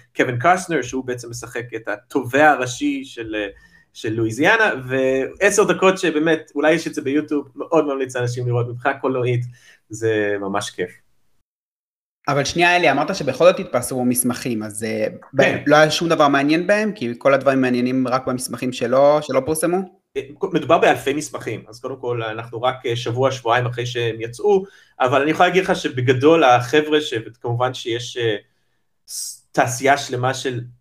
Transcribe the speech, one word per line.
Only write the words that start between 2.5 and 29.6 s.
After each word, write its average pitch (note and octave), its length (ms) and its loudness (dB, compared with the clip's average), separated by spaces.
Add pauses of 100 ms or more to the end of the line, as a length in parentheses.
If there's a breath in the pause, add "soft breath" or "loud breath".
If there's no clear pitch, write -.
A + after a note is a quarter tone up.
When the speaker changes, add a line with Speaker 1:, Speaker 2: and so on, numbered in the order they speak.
Speaker 1:
של, A2+ 300 -10
אה, G#2 120 -4 (460 soft breath)
של A2 200 -6
לואיזיאנה, D3+ 580 2 (160)
ועשר C3+ 760 0
דקות F3+ 340 2
שבאמת, D#3 580 0
אולי D3 160 2
יש E3 160 0
את D3+ 60 -10
זה D3+ 80 -8
ביוטיוב, C#3+ 540 -2
מאוד D3+ 300 0
ממליץ C3+ 300 -4
לאנשים B2 320 -4
לראות, A#2+ 220 -2
מבחינה C3+ 300 -4
קולנועית, B2 460 -2 (440 soft breath)
זה G#2+ 500 0
ממש G2 300 -4
כיף. - 200 -6 (1400)
Speaker 2:
אבל C#3 180 0
שנייה, F3 300 4
אלי, E3 160 4
אמרת D3+ 240 0
שבכל D3+ 300 0
זאת F#3 140 6
התפרסמו B2 460 -4
מסמכים, A#2+ 580 -2
אז, G#2+ 200 -12
אה, A2 260 -2
Speaker 1:
כן. - 240 -18
Speaker 2:
בהם, C3+ 240 2 (100)
לא D3 80 6
היה D3+ 160 6
שום E3 180 -2
דבר D3+ 180 4
מעניין C#3+ 400 2
בהם, G#3 240 0
כי A#2+ 260 -6
כל C#3 160 4
הדברים C3+ 280 4
מעניינים B2+ 460 0
רק B2+ 200 -2
במסמכים B2+ 460 -6
שלא, C3+ 480 4
שלא C3+ 180 -2
פורסמו? E3+ 600 -2 (520)
Speaker 1:
מדובר D#3 240 2
באלפי C#3+ 360 2
מסמכים, B2 560 -8
אז A2+ 100 -20
קודם C3 200 -10
כל, A#2+ 240 -6
אנחנו A2+ 380 -8
רק, B2+ 240 -2
אה, A#2 100 -2
שבוע, B2 360 0
שבועיים B2 340 0
אחרי A#2+ 200 -4
שהם A#2+ 360 -4
יצאו, F#3+ 420 0 (360 loud breath)
אבל C3+ 220 2
אני D3+ 100 0
יכול F3+ 140 4
להגיד F3+ 180 2
לך F#3 120 0
שבגדול, C3+ 680 4
החבר'ה D3+ 580 4
ש-, D3+ 120 -8 (280)
כמובן B2 320 -2
שיש, A#2+ 440 -8
אה, A2+ 180 0 (720)
ס-, - 440 -14
תעשייה C3 460 2